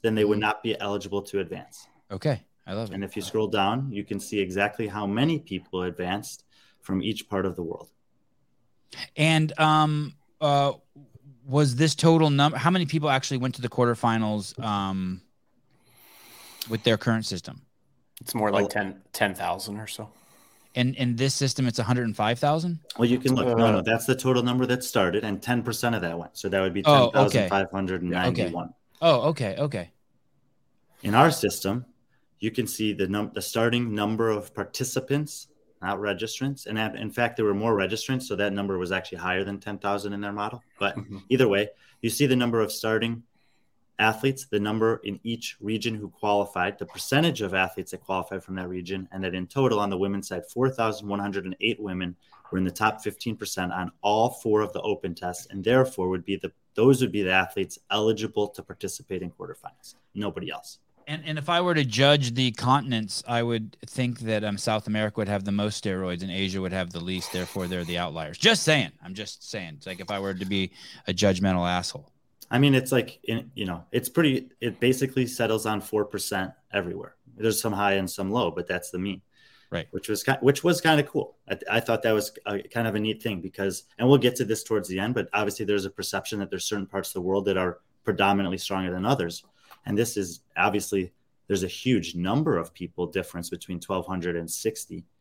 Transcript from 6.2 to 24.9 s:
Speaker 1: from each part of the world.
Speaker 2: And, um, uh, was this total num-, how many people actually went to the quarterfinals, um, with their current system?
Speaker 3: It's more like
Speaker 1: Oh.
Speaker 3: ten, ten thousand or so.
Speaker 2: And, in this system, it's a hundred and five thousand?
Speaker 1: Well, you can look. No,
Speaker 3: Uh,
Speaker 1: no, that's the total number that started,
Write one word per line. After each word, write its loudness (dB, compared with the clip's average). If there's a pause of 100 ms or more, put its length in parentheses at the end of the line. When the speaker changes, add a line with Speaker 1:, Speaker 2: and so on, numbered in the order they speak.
Speaker 1:
from -2
each -4
part -2
of -4
the -8
world. -10 (1300)
Speaker 2:
And, 2
um, 4 (280)
uh, 4 (720)
was 4
this 4
total 6
num-, 4
how 2
many 2
people 0
actually 0
went -2
to -10
the -2
quarterfinals, 0
um, -2 (1500)
with -4
their 4
current 0
system? -8 (580)
Speaker 3:
It's -10
more 2
like 4
Speaker 1:
Oh. -4
Speaker 3:
ten, -4 (100)
ten 0
thousand -6
or -10
so. -12 (640)
Speaker 2:
And, 2
in 0
this 2
system, 0
it's 0
a 0
hundred 2
and -2
five 2
thousand? 0 (180)
Speaker 1:
Well, 4
you 4
can 2
look. 2
No, 6
Speaker 3:
Uh, 6
Speaker 1:
no, 2
that's 2
the 4
total 4
number 2
that 0
started, 2